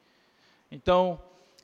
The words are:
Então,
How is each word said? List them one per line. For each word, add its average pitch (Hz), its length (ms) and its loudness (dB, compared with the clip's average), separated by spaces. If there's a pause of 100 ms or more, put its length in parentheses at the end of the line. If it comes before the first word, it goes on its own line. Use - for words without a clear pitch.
(720)
Então, 180 500 0 (440)